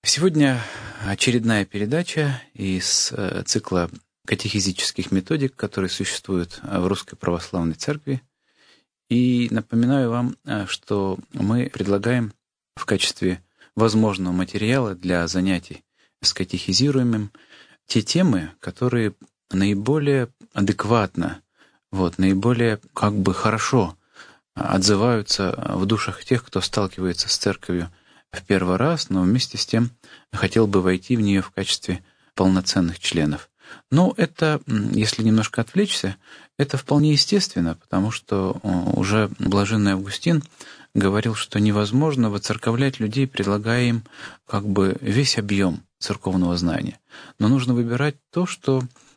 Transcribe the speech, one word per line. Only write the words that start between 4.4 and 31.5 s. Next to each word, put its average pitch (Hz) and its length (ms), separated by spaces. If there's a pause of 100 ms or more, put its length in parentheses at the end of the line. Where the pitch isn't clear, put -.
методик, 131 420
которые 95 340
существуют - 720
в 92 280
Русской - 260
Православной 85 600
Церкви. 139 460 (880)
И 120 440
напоминаю 120 580
вам, 120 340
э, 107 220
что 98 500 (160)
мы 117 400
предлагаем 101 600 (420)
в - 120
качестве 92 540 (360)
возможного 107 560
материала 104 640
для 87 320
занятий 92 560 (380)
с - 100
катехизируемым 110 1000 (560)
те 110 160
темы, 107 580
которые 117 540 (360)
наиболее 120 800 (240)
адекватно, 98 920 (480)
вот, 92 280
наиболее 107 600 (160)
как 104 220
бы 98 180
хорошо 107 640 (580)
отзываются 101 1000 (180)
в 92 120
душах 104 380
тех, 123 200
кто - 160
сталкивается 92 680
с - 80
церковью 90 540 (400)
в - 140
первый 92 320
раз, 147 340
но 95 120
вместе 110 360
с - 80
тем 120 240 (420)
хотел 110 360
бы 98 140
войти 92 340
в 113 40
неё 101 220
в - 80